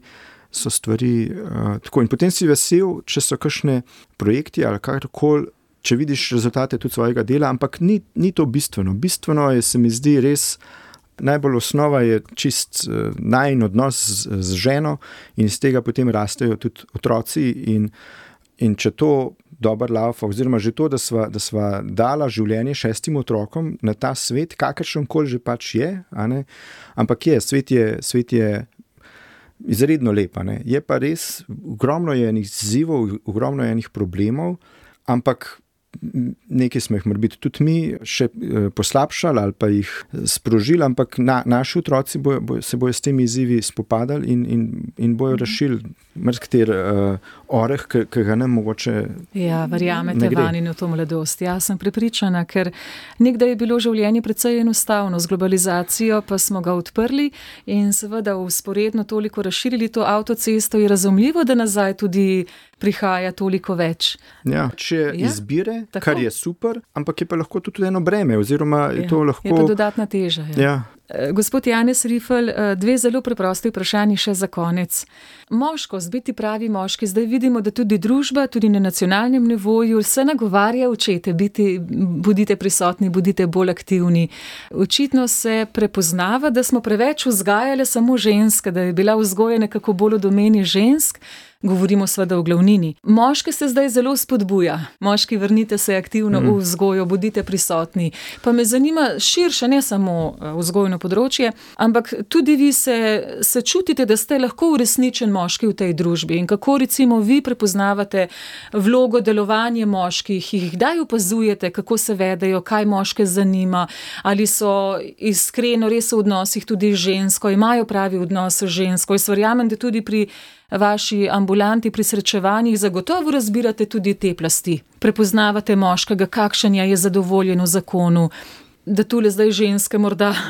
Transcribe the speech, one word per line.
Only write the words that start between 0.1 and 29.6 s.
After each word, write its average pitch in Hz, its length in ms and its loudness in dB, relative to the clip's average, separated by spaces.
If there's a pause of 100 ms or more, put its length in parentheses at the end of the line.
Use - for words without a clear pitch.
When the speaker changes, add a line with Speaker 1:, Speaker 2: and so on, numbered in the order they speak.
Speaker 1:
so - 200 -6
stvari, 117 560 0
eh, - 80 -6 (460)
tako. - 220 -2
In 113 60 2
potem 175 240 2
si 175 160 0
vesel, 175 560 2
če - 180 -4
so - 160 -2
kakšne 139 440 -2 (320)
projekti 123 500 0
ali 107 160 -2
karkoli, 143 640 -2 (380)
če 123 120 0
vidiš 139 360 -2
rezultate 123 460 0
tudi 120 140 -6
svojega 120 320 0
dela, 139 240 0
ampak 131 320 -4
ni, 190 220 2 (120)
ni 180 180 0
to 160 140 0
bistveno. 110 500 -2
Bistveno 147 560 0
je, 123 100 2
se - 160 0
mi 117 120 4
zdi, 139 280 2
res 139 400 0 (580)
najbolj 139 400 0
osnova 143 460 2
je 113 200 4 (100)
čist, - 560 -4
eh, 110 260 -4
najin 131 500 2
odnos 120 320 0
z, - 380 -4
z 92 220 -2
ženo 139 420 0 (360)
in 110 120 2
iz 101 140 -2
tega 127 220 2
potem 123 280 0
rastejo 107 480 -2
tudi - 240 -8 (100)
otroci 120 600 -2 (160)
in, 107 240 0 (640)
in 110 200 0
če 107 160 0
to 151 200 0 (400)
dobro 110 380 -2
laufa, 113 360 -2
oziroma 117 340 0
že 107 120 -2
to, 156 160 0
da 139 100 -2
sva, 113 300 -2
da 104 120 -8
sva 101 440 -4
dala 120 440 0
življenje 110 480 -2
šestim 120 420 -4
otrokom 123 640 -4
na 107 140 -2
ta 131 180 -4
svet, 135 440 -4
kakršenkoli 147 720 -2
že 123 120 -4
pač - 360 -6
je, 180 320 -2
a 107 200 -6
ne, 135 180 -4 (480)
ampak 120 340 -2
je, 147 120 4
svet 135 320 -2
je, 110 280 2
svet - 340 -2
je 107 320 0 (920)
izredno 127 520 0